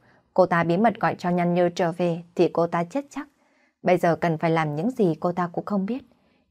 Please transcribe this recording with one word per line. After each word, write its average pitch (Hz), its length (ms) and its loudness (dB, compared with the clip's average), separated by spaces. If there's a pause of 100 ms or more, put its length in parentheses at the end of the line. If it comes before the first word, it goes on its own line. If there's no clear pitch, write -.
(340)
cô 185 120 4
ta 170 180 2
bí 170 120 0
mật 214 240 0
gọi 165 180 0
cho 175 120 -4
Nhan 175 240 0
Như 175 140 2
trở 170 240 -2
về 170 300 -2 (120)
thì 170 180 4
cô 170 140 0
ta 170 180 -2
chết 277 260 -6
chắc. 285 180 -12 (540)
Bây 175 140 2
giờ 170 200 2
cần 165 220 0
phải 170 120 0
làm 160 260 0
những 180 140 -2
gì 175 300 2
cô 175 120 0
ta 175 200 -4
cũng - 120 -6
không 196 220 -2
biết. 240 180 -8 (460)